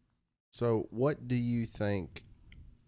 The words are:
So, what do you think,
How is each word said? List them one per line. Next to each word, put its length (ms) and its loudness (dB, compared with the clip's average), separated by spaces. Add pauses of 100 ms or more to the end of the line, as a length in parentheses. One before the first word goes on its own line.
(500)
So, 400 2
what 380 0
do 60 2
you 320 2
think, 580 -2 (640)